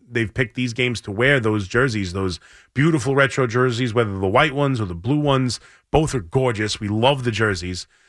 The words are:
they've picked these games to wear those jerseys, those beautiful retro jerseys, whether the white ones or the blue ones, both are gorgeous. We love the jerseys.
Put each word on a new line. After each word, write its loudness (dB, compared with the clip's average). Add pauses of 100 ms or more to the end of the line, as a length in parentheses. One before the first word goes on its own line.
(100)
they've -2
picked -4
these -4
games -2
to -10
wear 2
those 0
jerseys, 0
those -4 (320)
beautiful 0
retro 2
jerseys, 0
whether 0
the 0
white 2
ones 0
or -2
the -6
blue -2
ones, 0 (300)
both 2
are -4
gorgeous. -2
We -4
love 2
the 0
jerseys. -2 (220)